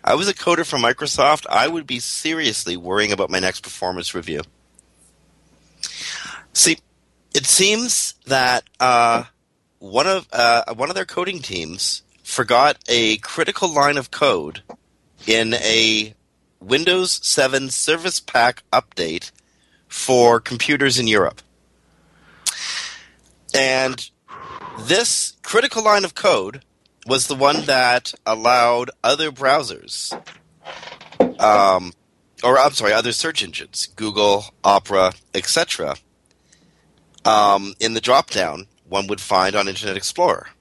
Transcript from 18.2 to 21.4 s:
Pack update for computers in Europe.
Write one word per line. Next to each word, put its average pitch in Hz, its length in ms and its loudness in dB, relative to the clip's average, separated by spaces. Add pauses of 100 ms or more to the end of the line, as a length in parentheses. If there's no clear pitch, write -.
Pack 123 500 0
update 85 600 -4 (580)
for 120 500 6
computers 135 580 0
in 123 80 0
Europe. 104 360 2 (2000)